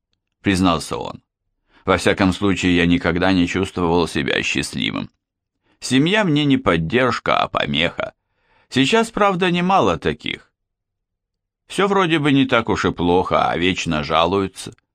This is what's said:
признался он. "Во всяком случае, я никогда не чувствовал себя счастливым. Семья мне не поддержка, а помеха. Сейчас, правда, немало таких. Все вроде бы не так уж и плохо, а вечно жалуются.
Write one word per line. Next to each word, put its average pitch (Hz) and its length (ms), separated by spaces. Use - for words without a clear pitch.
признался 90 560
он. - 260
"Во 92 140
всяком 95 340
случае, 92 440
я 87 100
никогда 87 460
не 90 140
чувствовал 87 640
себя 64 340
счастливым. 55 680
Семья 170 440
мне 147 220
не 135 100
поддержка, 90 800
а - 120
помеха. - 640
Сейчас, 220 400
правда, 190 400
немало 175 480
таких. - 540
Все 190 220
вроде 180 300
бы 147 140
не 135 140
так 117 220
уж 95 160
и 87 80
плохо, 85 580
а 65 80
вечно 82 460
жалуются. 87 720